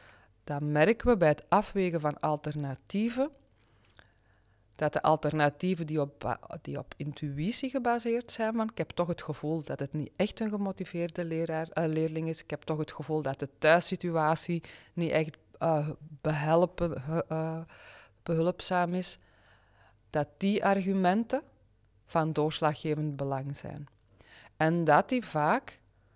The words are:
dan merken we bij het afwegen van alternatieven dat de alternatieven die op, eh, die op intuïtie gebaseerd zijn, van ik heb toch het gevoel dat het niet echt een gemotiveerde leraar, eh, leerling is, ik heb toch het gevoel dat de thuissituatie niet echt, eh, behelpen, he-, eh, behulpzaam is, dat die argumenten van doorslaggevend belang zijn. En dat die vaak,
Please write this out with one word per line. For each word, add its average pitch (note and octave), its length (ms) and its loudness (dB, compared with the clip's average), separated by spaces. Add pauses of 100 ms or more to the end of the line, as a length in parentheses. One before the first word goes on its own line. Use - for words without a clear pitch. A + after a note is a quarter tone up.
(440)
dan D3 280 -2
merken F3+ 360 4
we A#3+ 80 6
bij F3 120 6
het D3+ 200 2
afwegen F#3 520 2
van D3 200 -2
alternatieven D3+ 1080 -2 (1500)
dat D3+ 160 0
de D3+ 100 -2
alternatieven D#3 840 2
die D#3 140 -2
op, C#3+ 240 -6
eh, A#2+ 80 -2 (300)
die C#3 160 -8
op - 180 -12
intuïtie D3+ 760 -4
gebaseerd A#3+ 600 -2
zijn, A3 240 -2
van A3 160 0
ik - 80 -10
heb D#3+ 120 -4
toch E3+ 180 -2
het F3 140 -6
gevoel D#3 400 -4
dat C#3 180 -8
het C#3+ 120 -4
niet D3+ 240 -4
echt - 240 -2
een A3 100 -2
gemotiveerde F3+ 720 -4
leraar, E3 480 -2
eh, E3+ 140 0
leerling D#3+ 420 0
is, D#3+ 140 -6
ik - 80 -16
heb D3 120 -6
toch D#3 160 -4
het D3+ 140 -6
gevoel D#3 300 -4
dat C#3 160 -4
de C#3 100 -4 (100)
thuissituatie E3 1040 2 (300)
niet E3+ 180 -2
echt, D#3 260 0 (220)
eh, D#3 300 2 (320)
behelpen, D#3+ 840 2
he-, D3+ 260 -2
eh, D#3+ 300 -4 (640)
behulpzaam F3 720 0
is, F3+ 240 -4 (920)
dat D3 260 0
die G3+ 280 2
argumenten G3 800 2 (640)
van D#3+ 260 0
doorslaggevend D3+ 840 0
belang C#3 400 -4
zijn. - 300 -12 (720)
En E3 280 2
dat D3+ 240 6
die B3 160 0
vaak, D#3+ 540 0 (380)